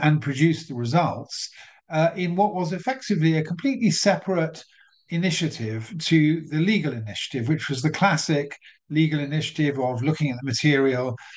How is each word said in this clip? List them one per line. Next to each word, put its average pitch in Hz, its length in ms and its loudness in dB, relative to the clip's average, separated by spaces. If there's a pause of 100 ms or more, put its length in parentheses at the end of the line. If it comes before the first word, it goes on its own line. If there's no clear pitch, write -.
and 151 220 4
produced 151 460 2
the 135 80 -10
results, 120 720 -2 (400)
uh, 160 240 2
in 175 220 -2
what 208 180 2
was 175 180 -2
effectively 175 640 0
a 156 80 0
completely 226 460 0
separate 175 720 0 (460)
initiative 139 880 -4
to 160 500 4
the 151 120 0
legal 170 320 2
initiative, 113 560 -6
which 156 200 -2
was 131 140 -4
the 151 80 2
classic 156 680 0 (320)
legal 156 300 2
initiative 143 640 -2
of 127 220 -2
looking 151 280 0
at 123 60 -6
the 131 100 -8
material, 131 720 2 (200)